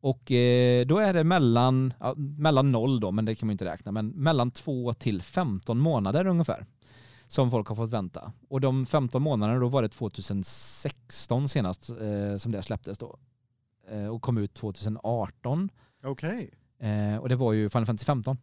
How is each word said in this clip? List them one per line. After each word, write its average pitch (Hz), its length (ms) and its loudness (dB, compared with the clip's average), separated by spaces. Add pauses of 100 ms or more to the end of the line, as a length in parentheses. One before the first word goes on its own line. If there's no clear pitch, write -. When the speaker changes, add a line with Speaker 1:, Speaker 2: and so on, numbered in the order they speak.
Speaker 1:
Och, 131 260 0
eh, 123 540 6
då 156 120 4
är 208 160 4
det 165 100 4
mellan, 131 760 4
ja, 127 160 -2
mellan 143 560 2
noll 120 280 2
då, 101 100 0
men 107 140 0
det 110 100 -2
kan 110 120 -6
man 107 40 0
ju 104 40 0
inte 95 100 -6
räkna, 90 280 -6
men 107 160 -4
mellan 139 420 0
två 123 440 -6
till 98 280 -2
femton 117 560 -2
månader 139 480 2
ungefär 170 400 0 (640)
som 127 220 2
folk 123 180 0
har 107 80 -4
fått 113 140 -4
vänta. 107 420 -6 (160)
Och 135 120 -2
de 131 260 2
femton 131 360 0
månaderna, 120 380 2
då 123 80 2
var 127 140 2
det 131 60 0
tvåtusen 98 560 -6
sexton - 1040 -6
senast, 104 420 -4
eh, 101 480 -4
som 113 140 -4
det 101 100 -4
släpptes 101 360 -8
då. - 200 -14 (720)
Eh, 104 160 -6
och 113 160 -8
kom 120 160 0
ut 101 160 -4
tvåtusen 107 480 -6
arton. 120 680 -4 (340)
Speaker 2:
Okej. 156 460 -6 (320)
Speaker 1:
Eh, 104 340 -2
och 113 120 -6
det 123 80 2
var 120 160 2
ju 107 180 2
Final 113 160 2
Fantasy 110 180 -2
femton. 131 380 -2